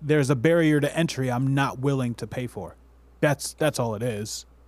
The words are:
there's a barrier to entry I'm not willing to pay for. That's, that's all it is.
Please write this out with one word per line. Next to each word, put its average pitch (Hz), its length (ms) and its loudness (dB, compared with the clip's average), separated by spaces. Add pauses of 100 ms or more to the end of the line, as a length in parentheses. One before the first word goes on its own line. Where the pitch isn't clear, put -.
there's 147 300 2
a 139 60 4
barrier 156 420 4
to 143 180 0
entry 156 320 0
I'm 127 240 0
not 139 280 0
willing 131 340 0
to 113 140 -10
pay 127 180 -8
for. 90 300 -12 (440)
That's, - 340 0
that's - 260 0
all 113 160 -2
it 107 60 -6
is. 110 440 -6 (220)